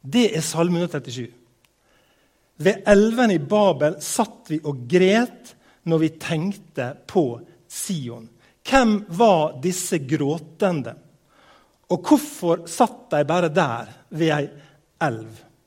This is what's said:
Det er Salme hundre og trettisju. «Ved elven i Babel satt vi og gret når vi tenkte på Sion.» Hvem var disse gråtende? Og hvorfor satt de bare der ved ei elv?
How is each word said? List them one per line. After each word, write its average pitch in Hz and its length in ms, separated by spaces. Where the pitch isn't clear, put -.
Det 208 300
er 160 100
Salme 170 380
hundre 175 80
og 175 80
trettisju. 127 320
«Ved 196 300
elven 214 480
i - 20
Babel 160 640
satt - 480
vi 156 140
og 131 260
gret 196 640
når 160 220
vi 156 100
tenkte 165 720
på 156 220
Sion.» 120 580
Hvem 247 220
var 175 460
disse 180 420
gråtende? 151 840
Og 170 160
hvorfor 170 640
satt - 400
de 147 160
bare 170 240
der 135 380
ved 160 220
ei 143 140
elv? 113 380